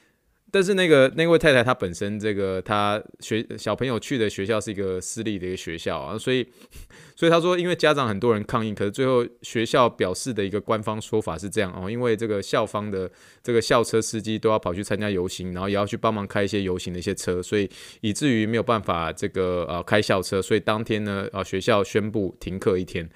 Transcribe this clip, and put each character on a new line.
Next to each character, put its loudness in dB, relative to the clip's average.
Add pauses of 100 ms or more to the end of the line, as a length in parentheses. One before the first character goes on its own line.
(540)
但 6
是 2
那 4
个， 8
那 2
位 6
太 6
太 6
她 4
本 -2
身 -4
这 0
个， -2
她 0 (200)
学-， -2 (120)
小 -2
朋 -2
友 -2
去 -4
的 2
学 -4
校 0
是 -6
一 -6
个 -2
私 -8
立 -4
的 -6
一 -4
个 -4
学 -8
校 -4
啊， -8
所 -2
以， 0 (720)
所 0
以 6
她 6
说 2
因 -2
为 0
家 4
长 0
很 -2
多 4
人 -2
抗 -2
议， -4
可 -4
是 0
最 -2
后 2 (180)
学 -2
校 4
表 -2
示 -6
的 -2
一 -2
个 -2
官 -2
方 -4
说 -2
法 -6
是 -8
这 0
样 -4
哦， -6
因 -4
为 2
这 -4
个 -2
校 0
方 -6
的 -4 (320)
这 -2
个 4
校 4
车 0
司 -4
机 -2
都 2
要 2
跑 -4
去 -6
参 -4
加 -2
游 0
行， -8
然 -6
后 -2
也 0
要 2
去 -4
帮 0
忙 -4
开 -2
一 0
些 -2
游 -2
行 -8
的 -8
一 -8
些 -2
车， -2
所 -2
以 0 (320)
以 0
至 0
于 4
没 0
有 0
办 2
法 0
这 -4
个， 0
呃， -4
开 4
校 2
车， -2
所 2
以 0
当 -2
天 -2
呢， -4
呃， -4
学 -4
校 4
宣 0
布 -2
停 -6
课 2
一 -2
天。 -8